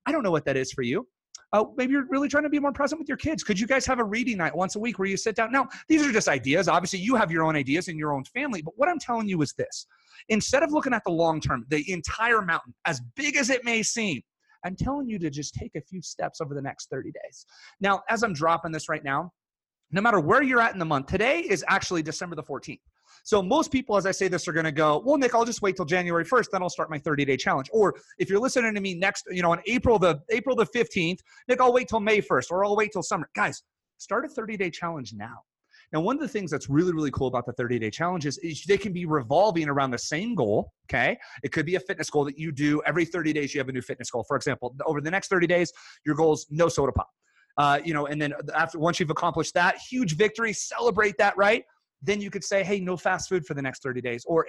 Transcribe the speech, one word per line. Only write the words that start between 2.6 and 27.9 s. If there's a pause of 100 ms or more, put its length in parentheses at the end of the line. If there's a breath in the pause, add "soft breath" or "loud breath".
present
with
your
kids.
Could
you
guys
have
a
reading
night
once
a
week
where
you
sit
down?
Now, (200 loud breath)
these
are
just
ideas.
Obviously,
you
have
your
own
ideas
in
your
own
family,
but
what
I'm
telling
you
is
this. (420 loud breath)
Instead
of
looking
at
the
long
term,
the
entire
mountain, (100)
as (140)
big
as
it
may
seem, (420 soft breath)
I'm
telling
you
to
just
take
a
few
steps
over
the
next
thirty
days. (320 loud breath)
Now,
as
I'm
dropping
this
right
now, (600)
no
matter
where
you're
at
in
the
month,
today
is
actually
December
the
fourteenth. (420 soft breath)
So
most
people,
as
I
say
this,
are
gonna
go,
"Well,
Nick,
I'll
just
wait
till
January
first,
then
I'll
start
my
thirty-day
challenge."
Or (240 loud breath)